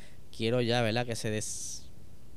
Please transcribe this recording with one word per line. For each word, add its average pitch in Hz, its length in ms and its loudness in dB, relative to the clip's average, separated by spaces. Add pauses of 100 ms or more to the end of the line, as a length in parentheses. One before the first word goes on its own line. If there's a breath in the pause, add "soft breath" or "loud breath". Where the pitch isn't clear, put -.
(340 loud breath)
quiero 117 280 4
ya, 120 180 4
¿verdad?, 117 240 4
que 113 120 -2
se 113 140 -2
des-, - 520 -2 (540)